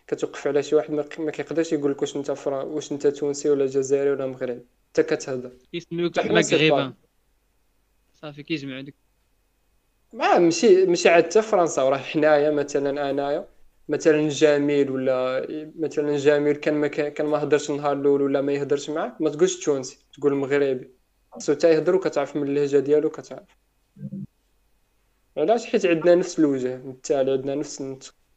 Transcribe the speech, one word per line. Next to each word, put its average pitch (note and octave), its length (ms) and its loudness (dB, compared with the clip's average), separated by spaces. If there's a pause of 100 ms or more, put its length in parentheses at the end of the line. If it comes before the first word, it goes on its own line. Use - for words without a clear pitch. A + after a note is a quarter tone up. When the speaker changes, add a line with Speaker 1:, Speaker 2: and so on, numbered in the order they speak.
Speaker 1:
كتوقف - 400 -6
على C#3 160 0
شي C#3+ 120 0
واحد D3+ 160 0
ما D3 100 -2
ك-، D3 180 -12
ما D#3 120 -4
كيقدرش D#3 420 -4
يقول C#3+ 180 0
لك C#3 100 -6
واش C#3+ 140 -4
انت C#3+ 160 -6
فرا-، C#3 340 -4
واش D3+ 260 -6
انت C#3+ 160 -2
تونسي C#3+ 420 -2
ولا C#3 160 2
جزائري C#3 460 0
ولا C3+ 140 -4
مغربي، B2+ 400 -8 (240)
حتى D#3 140 2
كتهضر. C3 480 -6 (200)
Speaker 2:
كيسميوك E3+ 480 -4
Speaker 1:
حتى G#3+ 100 0
حنا E3+ 120 4
سي D#3 280 2
Speaker 2:
مغربان. C#3+ 200 2
Speaker 1:
با. B2 60 -16 (1160)
Speaker 2:
صافي D3 300 -16
كيجمعوا C#3 380 -8
دوك. C#3 120 -16 (1200)
Speaker 1:
ما C#4+ 260 4
ماشي، F#3 460 6
ماشي F3 240 4
عاد E3+ 140 8
حتى G#3 180 2
فرنسا، F3+ 400 2
وراه C3+ 160 2
حنايا D3+ 540 2
مثلًا C#3+ 580 -2
انايا C#3+ 380 -2 (420)
مثلًا D3+ 400 2
جميل C#3+ 640 2
ولا C3 560 -2 (320)
مثلًا D3 380 -2
جميل D3 380 2
كان D3+ 180 -2
ما D3 140 0
كان، D3 220 -4
كان D3+ 180 -6
ما D3 160 -2
هضرش D3 260 0
النهار C#3+ 240 -2
الاول C#3+ 280 2
ولا C#3 200 0
ما C#3+ 120 -2
يهضرش C#3+ 360 -4
معاك، E3 320 -6
ما D#3 80 0
تقولش D#3 360 -2
تونسي، C3+ 340 -4 (140)
تقول C#3+ 200 0
مغربي. C#3 580 -2 (400)
خصو - 220 -2
حتى E3 200 4
يهضر D#3+ 220 2
وكتعرف D3+ 400 -2
من D3 80 -2
اللهجة C#3+ 360 2
ديالو D3 300 2
كتعرف. C#3 340 -14 (1900)
علاش؟ G#3 280 0
حيت G#3+ 200 0
عندنا E3+ 300 4
نفس F3+ 240 0
الوجه، C3 360 0
بالتالي C3+ 560 -2
عندنا C3+ 240 -2
نفس D3 260 -8
نت-، C3+ 300 -12 (260)